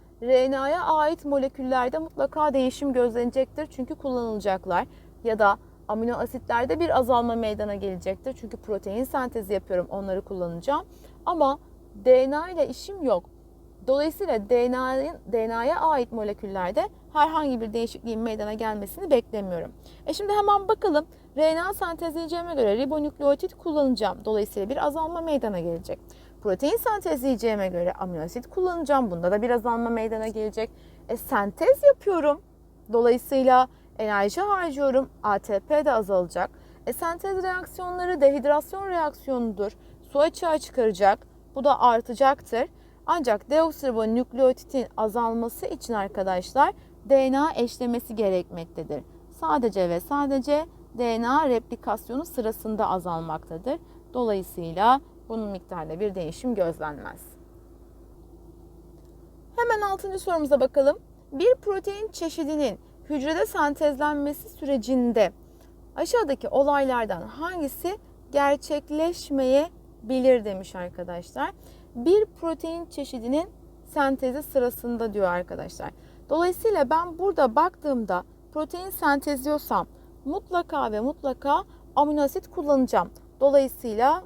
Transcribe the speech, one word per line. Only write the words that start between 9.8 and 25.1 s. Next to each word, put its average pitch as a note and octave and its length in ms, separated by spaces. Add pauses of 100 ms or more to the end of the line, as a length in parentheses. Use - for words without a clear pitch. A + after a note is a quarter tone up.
onları G3 320
kullanacağım. F#3 640 (400)
Ama D4+ 340 (360)
D B3+ 340
N D4 80
A E4+ 120
ile D#4+ 180
işim F#4 360
yok. G#3 200 (640)
Dolayısıyla C#4+ 640
D B3 220
N B3+ 80
A'nın, C4 460
D A3+ 240
N A3+ 60
A'ya B3+ 240
ait D4 320
moleküllerde G#3 800 (240)
herhangi D4+ 480
bir A3 120
değişikliğin A3+ 460
meydana G#3+ 340
gelmesini A3 580
beklemiyorum. G3 600 (340)
E, D#4 80
şimdi G4+ 200
hemen G4+ 340
bakalım. E4+ 380 (320)
R D#4 180
N E4 80
A G4 100
sentezleyeceğime E4+ 840
göre A3 220
ribonükleotit C#4+ 800
kullanacağım. B3+ 680
Dolayısıyla G#3 440
bir - 160
azalma D#4+ 360